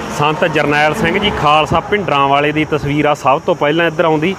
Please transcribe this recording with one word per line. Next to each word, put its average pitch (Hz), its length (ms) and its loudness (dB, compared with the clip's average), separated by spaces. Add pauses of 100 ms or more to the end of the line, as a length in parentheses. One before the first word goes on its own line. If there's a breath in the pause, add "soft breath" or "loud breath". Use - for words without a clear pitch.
(200)
ਸੰਤ 151 260 0
ਜਰਨੈਲ 151 480 2
ਸਿੰਘ 165 260 -2
ਜੀ 202 120 -2 (100)
ਖਾਲਸਾ 151 380 2
ਭਿੰਡਰਾਂ 147 480 0
ਵਾਲੇ 143 240 2
ਦੀ 151 140 -2
ਤਸਵੀਰ 143 400 -2
ਆ 147 80 2
ਸਭ 139 320 0
ਤੋਂ 180 100 0
ਪਹਿਲਾਂ 156 320 0
ਇੱਧਰ 165 180 0
ਆਉਂਦੀ, 160 340 0